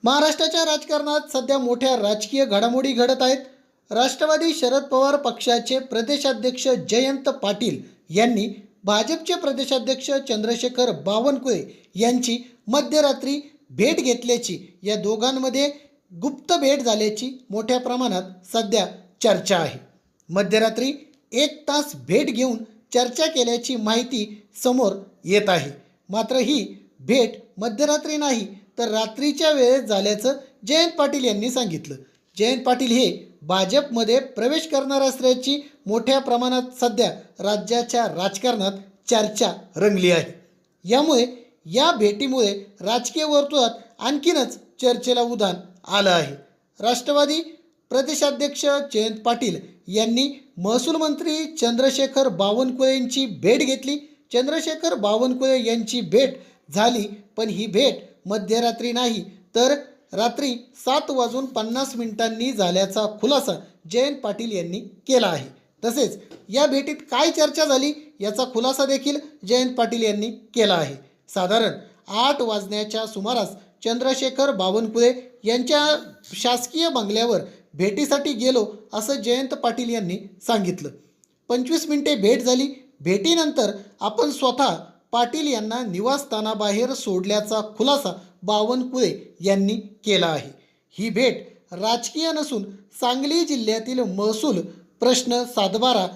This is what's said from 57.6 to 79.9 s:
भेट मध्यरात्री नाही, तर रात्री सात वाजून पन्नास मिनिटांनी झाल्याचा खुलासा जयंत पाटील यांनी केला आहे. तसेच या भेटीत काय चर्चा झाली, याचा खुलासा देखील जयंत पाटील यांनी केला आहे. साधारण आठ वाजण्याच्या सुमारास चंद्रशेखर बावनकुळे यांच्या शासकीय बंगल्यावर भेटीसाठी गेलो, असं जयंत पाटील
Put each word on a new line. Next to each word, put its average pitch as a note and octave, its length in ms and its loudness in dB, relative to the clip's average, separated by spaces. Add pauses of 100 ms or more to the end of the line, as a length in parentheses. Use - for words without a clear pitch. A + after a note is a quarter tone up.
भेट A3 320 2 (280)
मध्यरात्री A3+ 640 -2
नाही, A#3 320 -2 (300)
तर B3+ 200 4 (380)
रात्री A#3+ 420 -2
सात C#4 560 -2
वाजून B3+ 360 -2
पन्नास B3 500 -4
मिनिटांनी A3+ 560 -4
झाल्याचा F#3+ 540 0 (140)
खुलासा B3 320 2 (380)
जयंत C4 260 0
पाटील A3 360 -6
यांनी F3 280 -6
केला B3 460 0
आहे. C#3+ 220 -2 (360)
तसेच A#3 340 0 (300)
या C4+ 180 2
भेटीत C#4 300 -2 (140)
काय D4 200 2
चर्चा D#4 340 2
झाली, C#4+ 560 0
याचा G#3+ 240 -2
खुलासा C4 400 0
देखील C4+ 320 0 (300)
जयंत B3+ 280 2
पाटील A#3 280 0
यांनी G#3 280 0
केला G#3 440 0
आहे. D3 200 0 (340)
साधारण G3 440 0 (360)
आठ C4 340 2
वाजण्याच्या G#3+ 640 -4
सुमारास G#3+ 420 -4 (360)
चंद्रशेखर C4 640 0
बावनकुळे A3 640 2 (320)
यांच्या D4 680 2 (220)
शासकीय B3 540 0
बंगल्यावर A3 520 0 (340)
भेटीसाठी C#4+ 580 0
गेलो, A#3+ 340 2 (260)
असं A3 220 -4
जयंत B3 340 -2
पाटील A#3+ 420 -4